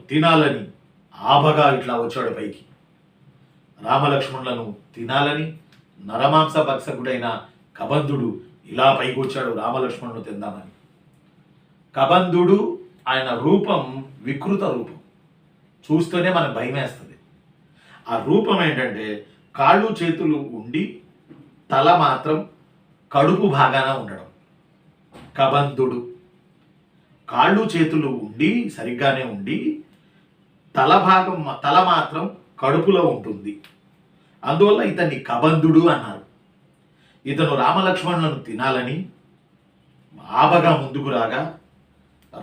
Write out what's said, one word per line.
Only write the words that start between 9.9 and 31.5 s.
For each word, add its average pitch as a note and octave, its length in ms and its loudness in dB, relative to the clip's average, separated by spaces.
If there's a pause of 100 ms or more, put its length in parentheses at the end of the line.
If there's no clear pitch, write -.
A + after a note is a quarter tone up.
తిందామని. G2+ 480 -14 (1300)
కబంధుడు F3+ 840 2 (300)
ఆయన C3 340 -2
రూపం C#3+ 640 0 (180)
వికృత F#3+ 400 -4
రూపం, B2 320 -6 (1000)
చూస్తూనే F3 380 0
మనకు D#3+ 220 0
భయమేస్తది. C3 600 -8 (960)
ఆ - 160 -4
రూపం F3+ 400 2
ఏంటంటే, G#2+ 640 -4 (300)
కాళ్ళు G3 460 2
చేతులు D#3 340 -2
ఉండి B2 640 -8 (720)
తల A#2 260 4
మాత్రం D#3 520 0 (640)
కడుపు F#3 340 2
భాగాన C3+ 540 2
ఉండడం F#2 260 -14 (1080)
కబంధుడు. C3+ 760 0 (1160)
కాళ్ళు F#3 340 2
చేతులు D#3 460 0
ఉండి, B2+ 600 -2
సరిగ్గానే C3 540 -4
ఉండి, G#2 560 -6 (960)
తల D#3 220 4
భాగం F#3 440 2
మా-, C3+ 220 -10